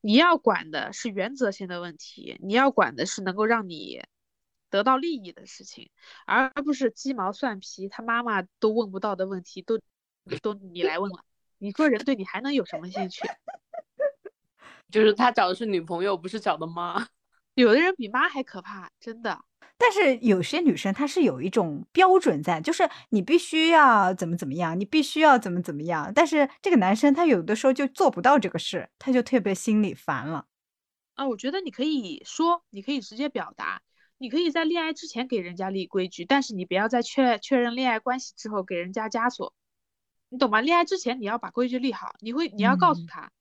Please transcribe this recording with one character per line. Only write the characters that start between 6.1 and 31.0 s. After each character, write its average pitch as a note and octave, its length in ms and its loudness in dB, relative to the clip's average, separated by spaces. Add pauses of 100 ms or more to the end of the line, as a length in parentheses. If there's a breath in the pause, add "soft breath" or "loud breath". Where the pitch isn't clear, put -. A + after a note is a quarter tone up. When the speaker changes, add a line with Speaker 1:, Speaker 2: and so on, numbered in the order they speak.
Speaker 1:
而 C4 240 2
不 C#4+ 240 -4
是 C4 160 0
鸡 C4+ 240 -6
毛 G3+ 180 -2
蒜 G#3+ 260 -6
皮， F#3+ 300 -12
他 A3+ 140 -14
妈 A#3 200 -2
妈 G#3+ 200 -2 (180)
都 A3 80 2
问 G#3+ 220 0
不 F#3+ 100 -10
到 G3+ 160 -2
的 F#3 100 -2
问 F#3+ 160 -8
题， - 200 -16
都， A3+ 180 -4 (600)
都 G#3+ 100 -4
你 F#3 300 -10
来 E3+ 160 0
问 G3 120 -4
了。 - 140 -16 (320)
你 G3 160 -10
说 D4+ 160 2
人 A#3 160 0
对 C4+ 100 0
你 G3 100 -6
还 G3 180 -10
能 C#4 100 -4
有 A#3+ 140 0
什 - 120 -12
么 F3 120 -12
兴 F#3+ 180 -6
趣？ - 180 -12
Speaker 2:
<laughs> - 1040 -10 (600 soft breath)
就 G#3+ 80 4
是 G#3+ 140 6
他 B3 180 4
找 G3+ 160 2
的 F#3 60 -2
是 A#3 100 -8
女 G3 160 -2
朋 E3+ 240 -4
友， G3 120 0
不 E3+ 120 -12
是 G#3+ 100 -8
找 F#3 180 -2
的 D#3+ 100 -8
妈。 F3 420 -6 (460)
Speaker 1:
有 A#3+ 180 6
的 C4+ 80 6
人 F#4 160 2
比 A3 120 -10
妈 C4+ 200 0
还 C#4+ 140 -6
可 - 180 -12
怕， F#3 400 -18
真 A#3 220 -16
的。 G#3 220 -8 (360 soft breath)
Speaker 3:
但 A#4+ 120 6
是 E4 260 4
有 G3 240 4
些 D#4 180 -2
女 D4+ 160 4
生 G3 160 -2
她 C#4 140 -2
是 D#4+ 160 0
有 C#3 180 2
一 E3+ 80 -4
种 E3 440 -2
标 F#4 260 8
准 F3 240 2
在， E3 180 -2
就 D4 120 -2
是 E4 160 2 (220 loud breath)
你 G#3 120 2
必 D4+ 160 4
须 D#4+ 300 2
要 A#3+ 440 8
怎 F#3 160 -4
么 E3+ 80 -2
怎 E3 100 -6
么 C3+ 80 -6
样， E3+ 240 -2
你 G3+ 60 -4
必 D#4 180 2
须 D4+ 180 -4
要 C#4+ 180 8
怎 G3 140 -4
么 F3 100 -4
怎 E3 120 -8
么 D3 100 -8
样。 E3 280 -4
但 D4+ 140 4
是 C#4+ 220 2 (120)
这 G4 100 -2
个 F4 60 6
男 G3 180 4
生 C#4+ 200 4
他 E4+ 120 4
有 A3 160 6
的 G3+ 120 0
时 A3 120 -6
候 C4 60 6
就 C4+ 140 0
做 D4 240 2
不 F3 100 -8
到 C4+ 180 6
这 F#3+ 100 0
个 - 100 -6
事， - 400 -8
他 C4+ 140 -4
就 B3 100 4
特 A#3+ 180 2
别 F#3+ 140 -2
心 G#3+ 280 0
里 F#3+ 120 -2
烦 C3+ 320 -6
了。 D#3 200 -10 (680)